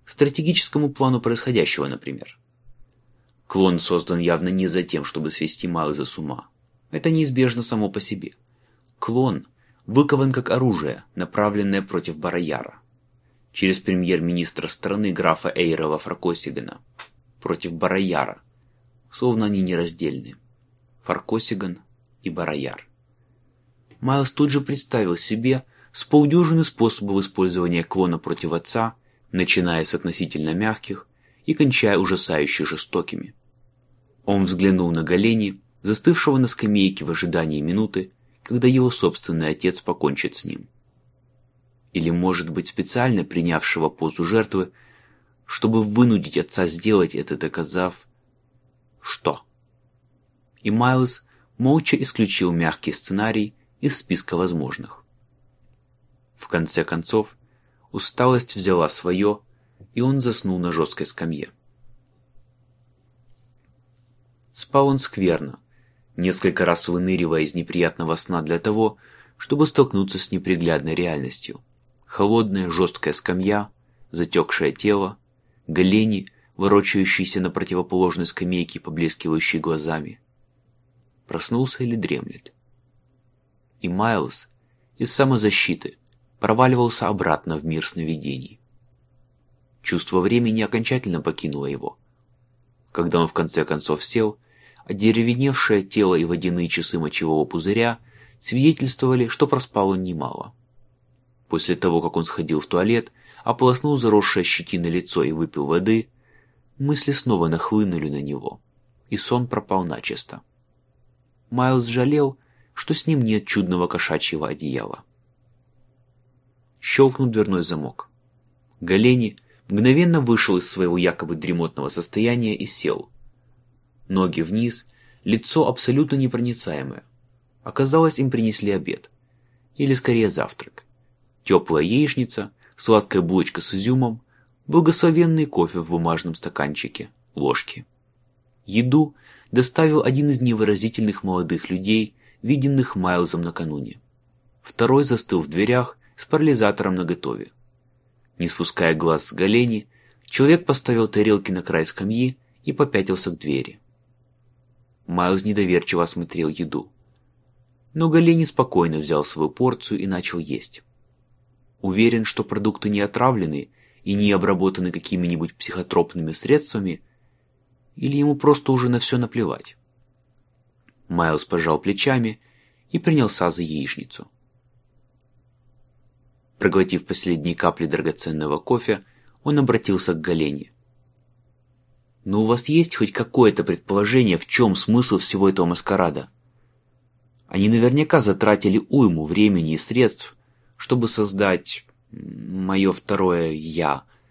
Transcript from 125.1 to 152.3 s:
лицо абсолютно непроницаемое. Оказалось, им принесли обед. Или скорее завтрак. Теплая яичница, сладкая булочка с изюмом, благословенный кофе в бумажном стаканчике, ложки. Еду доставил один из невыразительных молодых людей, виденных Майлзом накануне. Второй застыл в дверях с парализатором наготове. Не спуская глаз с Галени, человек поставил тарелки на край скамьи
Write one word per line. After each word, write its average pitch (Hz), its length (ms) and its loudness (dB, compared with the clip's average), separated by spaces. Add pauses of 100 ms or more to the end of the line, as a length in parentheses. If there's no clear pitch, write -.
лицо - 440 0
абсолютно 135 500 0
непроницаемое. 117 880 -4 (600)
Оказалось, 151 560 2
им 135 100 2
принесли 110 420 0
обед. - 380 -4 (680)
Или 139 160 2
скорее 117 360 2
завтрак. - 540 -6 (640)
Теплая 82 380 2
яичница, 117 680 -2 (240)
сладкая 104 460 4
булочка 87 400 -2
с - 120 -2
изюмом, 120 480 0 (460)
благословенный 160 800 4
кофе 87 340 -2
в 80 100 -8
бумажном 82 460 -2
стаканчике, - 720 -6 (260)
ложки. 69 500 -4 (800)
Еду 127 500 2 (360)
доставил 151 520 4
один 143 260 2
из 127 120 2
невыразительных 107 800 0
молодых 87 460 -2
людей, 104 440 0 (300)
виденных 135 520 0
Майлзом 90 460 0
накануне. 80 580 -8 (640)
Второй 131 440 2
застыл 110 360 0
в 73 60 -6
дверях 107 500 0 (180)
с - 100 -16
парализатором 107 680 2
наготове. 82 560 -6 (840)
Не 87 100 -4
спуская 82 460 0
глаз 80 320 2
с - 80 -6
Галени, 110 540 0 (380)
человек 160 400 4
поставил 120 420 0
тарелки 104 440 2
на 92 120 -4
край 80 220 0
скамьи 117 520 -2 (260)